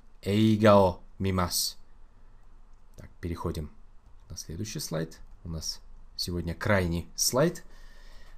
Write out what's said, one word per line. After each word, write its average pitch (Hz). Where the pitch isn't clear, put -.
эйга 107
о 95
мимасу. 92
Так, -
переходим 82
на 82
следующий 101
слайд. 80
У -
нас 80
сегодня 85
крайний 87
слайд. 160